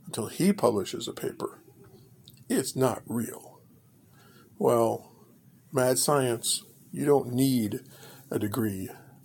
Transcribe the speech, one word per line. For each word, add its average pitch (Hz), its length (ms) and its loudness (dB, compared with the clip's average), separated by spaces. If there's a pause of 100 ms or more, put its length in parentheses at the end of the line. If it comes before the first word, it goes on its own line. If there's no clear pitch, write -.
until - 200 -6
he 185 260 2
publishes 107 540 0
a - 60 -8
paper, - 500 -8 (840)
it's - 260 -2
not 131 320 0
real. - 540 -8 (960)
Well, 117 540 2 (600)
mad 127 260 2
science, 127 680 0 (260)
you 135 140 -6
don't 135 280 4
need 127 480 2 (500)
a - 100 -2
degree. 101 480 -2 (360)